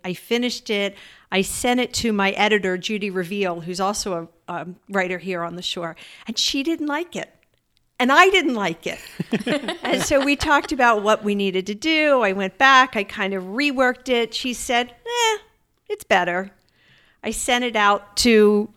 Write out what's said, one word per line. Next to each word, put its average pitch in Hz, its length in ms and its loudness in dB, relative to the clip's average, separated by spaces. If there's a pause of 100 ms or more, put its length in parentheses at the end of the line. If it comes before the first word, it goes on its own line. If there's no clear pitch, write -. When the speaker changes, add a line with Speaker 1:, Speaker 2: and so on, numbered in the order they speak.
Speaker 1:
I 185 100 -4
finished 240 560 -4
it. 202 260 -2 (340)
I 190 120 0
sent 247 380 -2
it 240 140 -2
to 233 180 -2
my 196 200 0
editor, 196 460 0
Judy 202 320 -6
Reveal, 180 520 -4
who's 175 180 -8
also 190 480 -4 (200)
a, 180 40 -10
a 160 140 -8 (220)
writer 185 300 -2
here 170 240 -6
on 170 140 -8
the 180 60 -12
shore, 170 320 -8 (320)
and 220 120 -8
she - 240 -2
didn't 302 240 -4
like 302 300 -6
it. - 140 -10 (720)
And 254 100 2
I 349 200 8
didn't 330 240 2
like 190 320 -4
it. - 120 -8 (320)
Speaker 2:
<laughs> 285 540 -4
Speaker 1:
And - 180 0
so 277 220 2
we 285 100 4
talked 285 380 0
about 240 300 2
what 214 200 2
we 208 120 0
needed 190 320 -2
to 208 80 -4
do. 302 480 2
I 196 100 2
went 190 260 -4
back. 262 380 6
I 208 80 -2
kind 196 300 -6
of 185 100 -6
reworked 254 640 -2
it. 233 260 0
She 247 200 -6
said, 240 340 -2 (180)
"Eh, 466 300 0 (540)
it's 415 140 -8
better." 185 460 0 (720)
I - 80 -6
sent 247 340 -2
it 240 120 -4
out 202 420 0
to 208 580 6